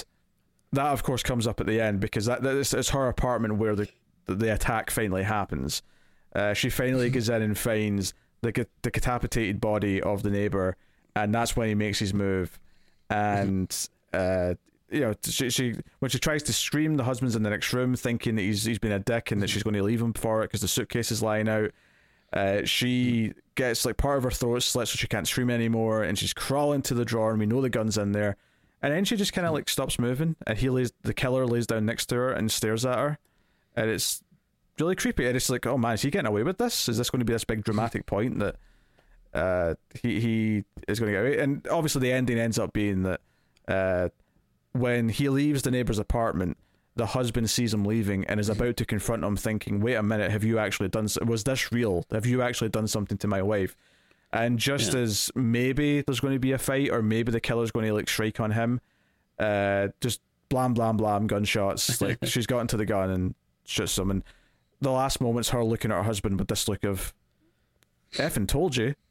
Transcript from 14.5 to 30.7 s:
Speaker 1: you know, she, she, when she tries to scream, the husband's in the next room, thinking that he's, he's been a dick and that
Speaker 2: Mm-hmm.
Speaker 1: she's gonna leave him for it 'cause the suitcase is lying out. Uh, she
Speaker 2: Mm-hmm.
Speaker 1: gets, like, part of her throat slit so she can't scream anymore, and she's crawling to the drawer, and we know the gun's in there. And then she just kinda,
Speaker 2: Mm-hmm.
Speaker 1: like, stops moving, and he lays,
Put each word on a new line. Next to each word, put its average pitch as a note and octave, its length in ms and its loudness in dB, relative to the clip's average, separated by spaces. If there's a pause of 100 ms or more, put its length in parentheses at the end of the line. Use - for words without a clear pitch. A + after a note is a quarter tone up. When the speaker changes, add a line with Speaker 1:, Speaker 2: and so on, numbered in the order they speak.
Speaker 1:
you C3+ 80 -2
know, A2 240 0
she, A#2+ 260 -2
she, A#2+ 260 -2 (240)
when C3+ 120 -2
she B2+ 80 -2
tries D3+ 240 0
to A#2 100 -2
scream, D#3 420 0
the C3+ 100 0
husband's B2 300 0
in A2 80 0
the G#2+ 60 2
next - 240 -2
room, B2+ 220 2
thinking A#2 400 -2
that A2 80 0
he's, G#2 220 0
he's A2+ 140 0
been A2 120 0
a G2+ 80 0
dick A#2 320 -2
and G2+ 100 0
that G2+ 60 2
Speaker 2:
Mm-hmm. F#2+ 60 -2
Speaker 1:
she's G2 100 -2
gonna G#2 180 0
leave A2+ 200 2
him A#2 120 0
for A2 300 0
it - 80 -4
'cause G#2+ 100 -2
the G2+ 60 -2
suitcase A#2 420 -2
is A2+ 140 -2
lying G#2+ 260 2
out. A2 220 2 (640)
Uh, G2 320 2
she B2 640 2
Speaker 2:
Mm-hmm. - 100 -12 (160)
Speaker 1:
gets, B2 300 0
like, A#2 120 0
part C#3 200 2
of B2+ 80 0
her B2 60 0
throat A#2+ 320 0
slit A#2+ 260 0
so - 80 -4
she - 100 -2
can't G2+ 200 -2
scream B2 220 0
anymore, A2+ 540 2
and G2+ 160 -2
she's - 140 -2
crawling D3 500 0
to - 100 -2
the A#2+ 120 2
drawer, A2+ 260 0
and A2 80 0
we G#2+ 60 2
know A#2 160 2
the C3 80 0
gun's A2 280 0
in G2+ 140 0
there. G#2 240 0 (460)
And C#3+ 120 0
then F#3+ 120 2
she A#3 100 0
just G3+ 180 0
kinda, F3+ 140 0
Speaker 2:
Mm-hmm. D#3+ 80 0
Speaker 1:
like, - 140 -4
stops - 280 -2
moving, C3 380 0 (100)
and G#2+ 120 -2
he B2+ 120 2
lays, B2+ 220 2 (100)